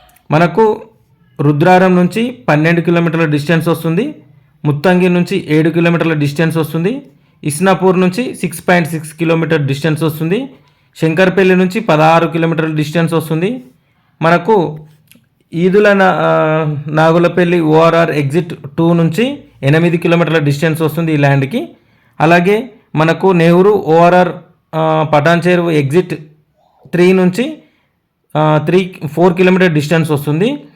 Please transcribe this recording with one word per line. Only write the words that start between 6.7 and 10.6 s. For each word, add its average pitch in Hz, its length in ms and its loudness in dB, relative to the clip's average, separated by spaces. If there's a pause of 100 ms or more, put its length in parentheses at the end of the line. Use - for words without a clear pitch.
ఇస్నాపూర్ 185 560 0
నుంచి 185 360 -2
సిక్స్ - 320 -8
పాయింట్ 175 220 2
సిక్స్ 156 240 -10
కిలోమీటర్ 165 520 -2
డిస్టెన్స్ 147 380 -2
వస్తుంది, 165 460 -4 (520)